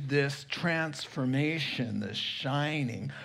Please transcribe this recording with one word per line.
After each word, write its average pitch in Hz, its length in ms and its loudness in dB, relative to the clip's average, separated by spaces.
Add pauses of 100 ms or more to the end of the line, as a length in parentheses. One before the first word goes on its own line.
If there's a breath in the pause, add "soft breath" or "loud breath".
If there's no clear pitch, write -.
this 139 420 2
transformation, 147 1500 0
this 104 180 -4
shining 143 920 0 (140 loud breath)